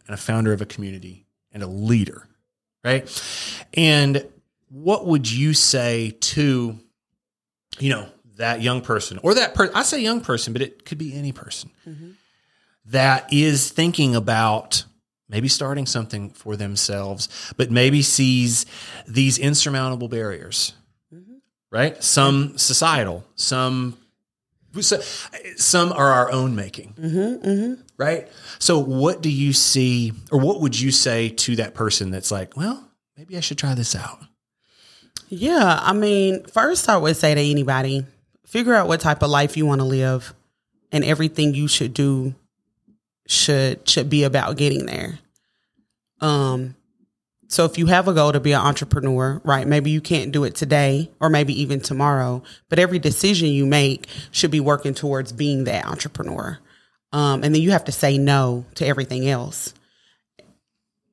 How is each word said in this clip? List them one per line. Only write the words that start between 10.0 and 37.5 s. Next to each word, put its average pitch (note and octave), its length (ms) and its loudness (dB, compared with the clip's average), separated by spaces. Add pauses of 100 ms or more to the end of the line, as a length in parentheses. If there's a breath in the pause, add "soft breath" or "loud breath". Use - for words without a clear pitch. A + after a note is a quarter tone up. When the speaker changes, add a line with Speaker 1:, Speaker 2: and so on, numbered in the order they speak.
Speaker 1:
young A#3 200 -2
person, A#2+ 300 -4
but B2 120 -4
it - 220 -10
could D#3 120 -10
be D3 160 -10
any C#3+ 180 -6
person - 380 -14 (180)
Speaker 2:
Mm-hmm. D#3+ 240 -18 (760 soft breath)
Speaker 1:
that C3 480 2
is C#3+ 380 2
thinking D#3+ 440 2
about A2 680 0 (440)
maybe A2 200 -4
starting C#3 400 -4
something G#2 420 -6
for - 260 -12
themselves, G2 1000 -6
but A#2+ 140 -2
maybe C3+ 320 4
sees B2+ 640 2 (400 loud breath)
these C3 300 2
insurmountable C3 680 0
barriers, G#2 680 -6 (400)
Speaker 2:
Mm-hmm. F#3+ 220 -20 (360)
Speaker 1:
right? C#3+ 320 -2
Some C#3 540 2
societal, B2 640 0 (120)
some, B2+ 600 -2 (840)
so-, - 220 0 (560 loud breath)
some F3+ 340 2
are C#3 200 4
our B2 200 4
own C3 240 0
making, - 440 -10
Speaker 2:
Mm-hmm, F#3 480 -2
mm-hmm. A3 340 0 (160)
Speaker 1:
right? D#3+ 300 -4 (300 loud breath)
So E3 220 2
what C3+ 420 0
do D#3+ 80 -2
you C#3 240 0
see, B2 600 2 (180)
or C#3+ 80 4
what F3 220 0
would B2 180 0
you C3 120 0
say A#2 380 2
to A2+ 280 -2
that G#2+ 160 -4
person G#2 360 -2
that's F#2+ 220 -6
like, F#2+ 240 -6
"Well, A3 320 -6 (300)
maybe F3 200 -16
I E3 40 -8
should D3 160 -6
try C3+ 180 -2
this A#2+ 200 -2
out"? - 240 -12 (1120 loud breath)
Speaker 2:
Yeah, G3+ 520 2
I F#3+ 120 2
mean, G3+ 520 2
first C#4+ 440 0
I G#3 80 4
would D#3 200 0
say D3+ 160 2
to D3 80 2
anybody, C3+ 640 0 (400)